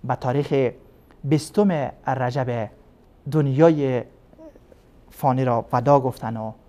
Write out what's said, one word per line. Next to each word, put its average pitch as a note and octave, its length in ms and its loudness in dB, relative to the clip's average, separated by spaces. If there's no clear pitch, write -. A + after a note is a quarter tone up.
به B2 120 -4
تاریخ C3+ 560 0
بیستم D#3 480 0
رجب B2+ 640 -2
دنیای C#3+ 720 4
فانی C3 360 -2
را A#2 280 -2
وداع C3+ 260 4
گفتن A#2 380 -6
و A2 140 -10